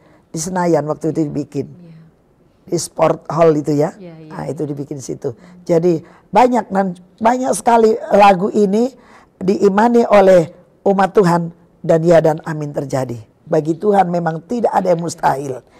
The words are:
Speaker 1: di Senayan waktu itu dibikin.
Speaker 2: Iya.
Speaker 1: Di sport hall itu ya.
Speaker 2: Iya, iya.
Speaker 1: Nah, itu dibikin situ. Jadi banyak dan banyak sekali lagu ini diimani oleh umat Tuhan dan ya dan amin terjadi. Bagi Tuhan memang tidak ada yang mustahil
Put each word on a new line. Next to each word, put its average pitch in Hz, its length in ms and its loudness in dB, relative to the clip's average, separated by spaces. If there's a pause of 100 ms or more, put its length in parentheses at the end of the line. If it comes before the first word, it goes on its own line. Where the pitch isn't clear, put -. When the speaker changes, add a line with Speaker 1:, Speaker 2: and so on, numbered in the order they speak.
(320)
Speaker 1:
di 165 80 -10
Senayan 175 480 -2
waktu 151 280 -6
itu 156 120 -2
dibikin. 143 400 -8
Speaker 2:
Iya. - 280 -20 (720)
Speaker 1:
Di 175 120 -6
sport - 520 -4
hall 160 240 2
itu 151 160 -4
ya. 151 240 -2
Speaker 2:
Iya, 175 240 -20
iya. 156 120 -20
Speaker 1:
Nah, 151 200 -12
itu 147 160 -6
dibikin 143 320 -10
situ. 131 320 -10 (320)
Jadi 170 400 0 (240)
banyak 240 400 2
dan 190 320 -4 (240)
banyak 254 320 0
sekali 226 400 2 (160)
lagu 202 400 4
ini 214 400 0 (480)
diimani 202 720 2
oleh 190 400 4 (320)
umat 190 320 0
Tuhan 170 400 2 (240)
dan 160 240 0
ya 165 160 6
dan 156 240 0
amin 151 320 -10
terjadi. 131 400 -6 (320)
Bagi 160 320 -2
Tuhan 196 320 2
memang 165 320 -4
tidak 240 320 -4
ada 185 160 0
yang 165 80 0
mustahil 143 640 -6 (160)